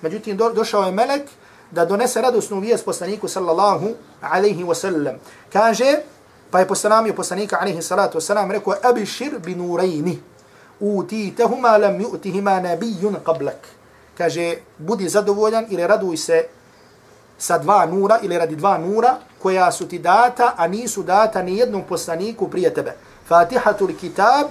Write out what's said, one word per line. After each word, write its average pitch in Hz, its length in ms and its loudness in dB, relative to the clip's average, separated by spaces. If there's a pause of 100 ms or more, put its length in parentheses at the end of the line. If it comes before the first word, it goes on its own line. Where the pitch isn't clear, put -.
međutim, 196 340 -6
do, 226 160 0
došao 208 320 0
je 185 80 -2
melek 269 300 0 (500)
da 165 120 0
donese 208 360 0
radosnu 220 400 0
vijest 220 240 0
poslaniku, 185 440 -6
sallallahu 180 680 0 (260)
alaihi 175 440 0
wa 170 100 0
sallam. 156 420 -4 (360)
Kaže, 226 440 4 (540)
pa 185 100 4
je 185 80 4
poselamio 214 460 2
poslanika, 190 460 -4
alaihi 180 220 -4
salatu 185 360 0
wa - 20 -2
salam, 202 300 0
rekao: 202 320 -2
„Abišir 240 560 0
bi 180 160 -8
nurejni, 175 680 -2 (600)
utitehuma 214 960 2
lam 196 220 4
yu'tihima 196 640 -2
nabijun 180 640 -2
qablak.” 143 480 -4 (460)
Kaže, 170 380 -2 (220)
„Budi 185 300 -4
zadovoljan 208 600 2
ili 175 160 -2
raduj 185 300 0
se 165 280 0 (920)
sa 175 200 -2
dva 175 280 4
nura, 196 360 2
ili 175 160 -2
radi 156 180 -2
dva 180 220 2
nura 214 380 2 (260)
koja 190 300 2
su - 160 -8
ti 175 100 -10
data, 226 580 4
a 170 120 0
nisu 208 340 -6
data 196 400 2
ni 180 160 -4
jednom 208 300 0
poslaniku 180 600 -4
prije 160 260 0
tebe. - 200 -6 (340)
Fatihatul 202 720 2
kitab 226 500 2